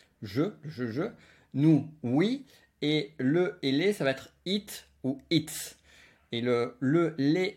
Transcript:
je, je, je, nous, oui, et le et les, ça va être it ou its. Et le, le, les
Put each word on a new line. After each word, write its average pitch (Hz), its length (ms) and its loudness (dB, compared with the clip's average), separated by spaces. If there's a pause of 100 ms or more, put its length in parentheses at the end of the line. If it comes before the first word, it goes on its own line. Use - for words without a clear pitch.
(220)
je, 127 320 -2 (100)
je, 123 260 -6
je, 127 120 -4 (500)
nous, 143 380 4 (120)
oui, 175 440 0 (340)
et 151 380 0
le 156 440 0
et 139 80 0
les, 170 220 2
ça 185 120 -4
va 135 80 2
être - 180 -10 (160)
it - 420 -6 (160)
ou 135 160 -4 (100)
its. - 460 -2 (580)
Et 117 60 -2
le, 120 400 0
le, 160 380 2
les 160 380 2